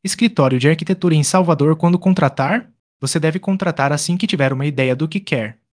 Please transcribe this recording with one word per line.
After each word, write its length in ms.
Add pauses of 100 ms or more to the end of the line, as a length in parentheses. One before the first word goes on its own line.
Escritório 560
de 80
arquitetura 440
em 120
Salvador. 500
Quando 240
contratar, 720 (300)
você 180
deve 220
contratar 520
assim 240
que 120
tiver 240
uma 120
ideia 300
do 140
que 100
quer. 400 (160)